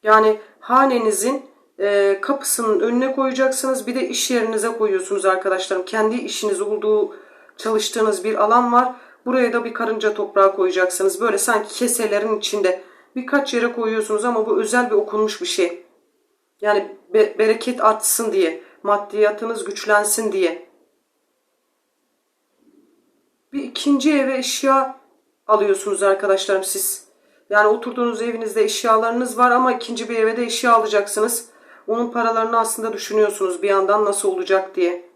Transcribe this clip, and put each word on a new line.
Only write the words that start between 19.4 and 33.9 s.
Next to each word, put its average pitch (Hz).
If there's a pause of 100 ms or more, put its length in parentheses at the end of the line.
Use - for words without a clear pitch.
güçlensin 208
diye. 175 (2750)
Bir 277
ikinci 277
eve 269
eşya 269 (440)
alıyorsunuz 202
arkadaşlarım 190
siz. - (420)
Yani 208
oturduğunuz 233
evinizde 226
eşyalarınız 226
var 247
ama 247
ikinci 226
bir 226
eve 220
de 247
eşya 233
alacaksınız. 214 (380)
Onun 233
paralarını 226
aslında 226
düşünüyorsunuz 202
bir 202
yandan 196